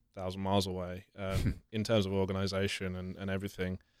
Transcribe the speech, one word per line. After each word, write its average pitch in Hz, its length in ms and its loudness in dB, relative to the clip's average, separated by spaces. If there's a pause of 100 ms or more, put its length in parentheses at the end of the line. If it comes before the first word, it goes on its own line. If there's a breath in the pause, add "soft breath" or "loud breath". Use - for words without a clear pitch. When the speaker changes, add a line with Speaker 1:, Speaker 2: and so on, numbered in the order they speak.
(140)
Speaker 1:
thousand 92 280 -6
miles 98 240 4
away, 90 400 -6 (120)
um, 95 460 0
Speaker 2:
<laughs> - 80 -20
Speaker 1:
in 110 100 0
terms 104 220 4
of 95 80 0
organization 95 840 0
and, 92 220 -6
and 98 140 -4
everything. 95 480 -2 (220)